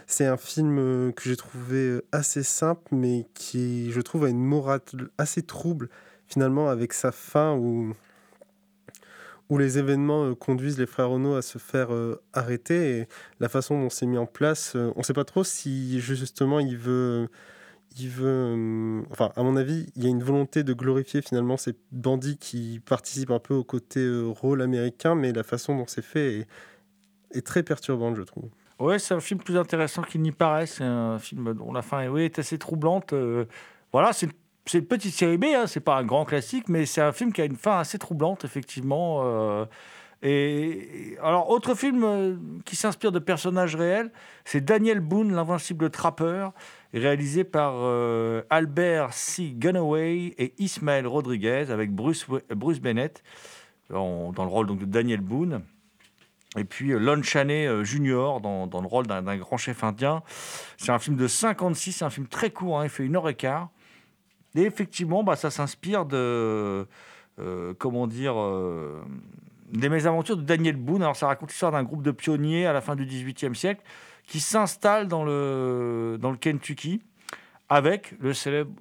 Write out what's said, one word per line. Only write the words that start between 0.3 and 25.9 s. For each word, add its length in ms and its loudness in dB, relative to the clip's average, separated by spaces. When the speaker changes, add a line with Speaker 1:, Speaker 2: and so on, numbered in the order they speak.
Speaker 1:
film, 400 0
euh, 360 2
que 140 -8
j'ai 100 0
trouvé, 500 -2
euh, 240 -2
assez 320 0
simple, 480 0
mais 420 2
qui, 580 -2
je 100 0
trouve, 240 0
a 40 6
une 140 2
morale 380 2
assez 240 -2
trouble, 480 -4
finalement, 420 2
avec 240 0
sa 180 0
fin 440 2
où, 400 0
où 80 2
les 220 4
événements, 460 2
euh, 100 -2
conduisent 420 -2
les 80 0
frères 240 0
Renault 240 0
à 80 0
se 160 -8
faire, 340 -2
euh, 300 -4
arrêter. 640 0
Et 80 -4
la 100 0
façon 300 0
dont 100 0
c'est 160 -4
mis 120 2
en 100 0
place, 480 0
euh, 200 0
on 60 -6
sait 120 -2
pas 120 0
trop 180 0
si, 560 -4
justement, 600 0
il 180 0
veut, 520 0
il 120 -8
veut, 180 -2
euh, 840 0
enfin, 260 0
à 60 -2
mon 140 4
avis, 400 0
il 80 -6
y 40 4
a 20 4
une 140 2
volonté 400 2
de 100 0
glorifier, 500 0
finalement, 340 0
ces 160 -4
bandits 460 0
qui 480 -8
participent 460 -2
un 80 2
peu 160 -2
au 80 0
côté, 380 -4
euh, 260 0
rôle 340 0
américain, 540 2
mais 160 2
la 120 -2
façon 320 -2
dont 120 -4
c'est 160 -8